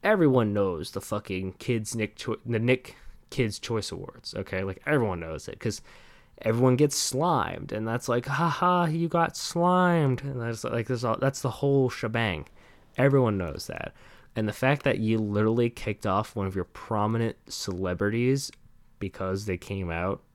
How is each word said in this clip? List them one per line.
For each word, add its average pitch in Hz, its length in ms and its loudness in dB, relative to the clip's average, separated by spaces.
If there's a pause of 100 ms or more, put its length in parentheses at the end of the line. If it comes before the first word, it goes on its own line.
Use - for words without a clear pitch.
everyone 135 500 6
knows 92 380 0
the 98 100 -8
fucking 95 520 -6
Kids 117 420 -4
Nick 107 200 -4
Choi-, - 300 -6
the 117 140 0
Nick 123 360 2 (340)
Kids 113 300 -2
Choice 110 320 -4
Awards, - 440 -12
okay? 95 280 -6
Like, 95 220 -8
everyone 117 340 2
knows 80 280 -8
it, - 120 -14
'cause - 220 -4 (640)
everyone 123 320 4
gets 143 200 4
slimed, 127 760 -2
and 110 160 -4
that's 117 220 -4
like, 120 160 0
"Ha 151 240 0
ha, 180 360 2
you 165 220 0
got 165 300 0
slimed," 170 840 2
and 139 180 -6
that's, 117 220 -4
like, 117 240 -2
that's 123 160 -2
all, 113 140 2
that's 135 240 0
the 131 80 0
whole 139 400 2
shebang. 110 580 -2 (500)
Everyone 127 400 4
knows 85 300 -4
that. - 260 -8 (420)
And 107 120 0
the 104 60 -2
fact 135 300 2
that 113 160 2
you 110 180 2
literally 110 520 2
kicked - 360 -6
off 101 300 0
one 98 120 -2
of 95 80 -6
your 90 100 -2
prominent 110 720 -2 (100)
celebrities 104 1040 -2 (480)
because 95 460 -4
they 95 120 -2
came 95 340 -6
out 82 300 -4 (120)